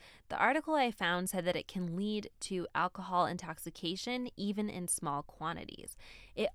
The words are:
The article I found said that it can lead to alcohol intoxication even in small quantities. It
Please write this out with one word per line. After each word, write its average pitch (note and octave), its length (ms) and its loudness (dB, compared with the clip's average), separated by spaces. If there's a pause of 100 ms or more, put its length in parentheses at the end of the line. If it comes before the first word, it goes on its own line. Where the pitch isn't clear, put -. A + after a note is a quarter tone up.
(280)
The - 80 -2
article D4+ 380 4
I C4 160 6
found F3+ 400 2
said F#3 140 0
that F3 120 2
it - 120 -4
can F3 280 -2
lead G#3 320 0 (120)
to F3+ 340 -2
alcohol F3+ 520 4
intoxication F3+ 1080 -4
even G#3 320 0
in F3 200 -4
small D3 340 0
quantities. - 720 -8 (380)
It - 200 2